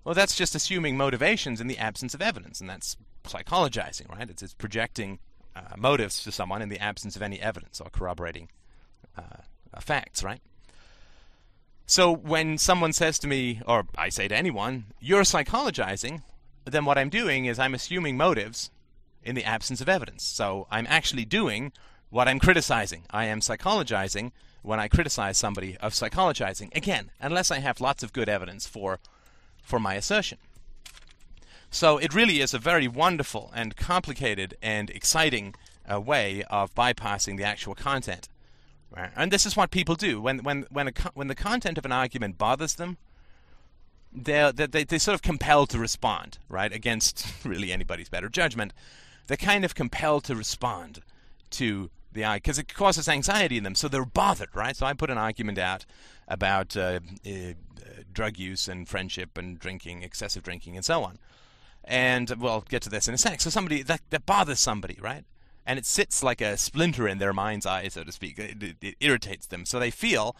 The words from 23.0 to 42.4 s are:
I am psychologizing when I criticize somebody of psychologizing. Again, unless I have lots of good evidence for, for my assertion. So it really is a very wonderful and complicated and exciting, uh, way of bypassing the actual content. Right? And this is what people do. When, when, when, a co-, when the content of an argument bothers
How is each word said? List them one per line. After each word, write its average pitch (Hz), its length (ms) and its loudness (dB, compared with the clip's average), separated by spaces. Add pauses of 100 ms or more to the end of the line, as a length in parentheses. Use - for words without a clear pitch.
I 110 140 0
am 107 140 0
psychologizing 117 920 0 (300)
when 110 180 -2
I 107 80 -2
criticize 107 500 2
somebody 95 400 -2
of 107 160 -4
psychologizing. 107 840 -2
Again, 151 440 -2
unless 170 320 0
I 139 80 0
have 135 200 -2
lots 127 240 0
of 113 100 -8
good 113 160 0
evidence 95 380 -4
for, 95 320 -4 (600)
for - 180 -2
my 98 140 0
assertion. 190 440 -2 (1300)
So 151 280 6
it 147 160 0
really 190 280 6
is 131 120 2
a 123 60 0
very 151 280 4
wonderful 139 680 0
and 110 220 -4
complicated 127 840 -2
and 107 280 -2
exciting, 127 640 2 (340)
uh, 101 120 0
way 104 480 2
of 101 260 0
bypassing 101 640 0
the 98 60 -4
actual 101 320 -4
content. 135 520 -4 (640)
Right? 90 260 -10
And 170 160 0
this 196 140 4
is 202 100 -2
what 202 160 4
people 165 240 2
do. 160 240 0
When, 127 200 0
when, 139 300 -2
when, 139 180 -2
a 127 40 -4
co-, 175 220 -2
when 139 140 -6
the 135 80 -4
content 202 420 -2
of 139 80 -4
an 131 80 -2
argument 120 440 -2
bothers 135 380 2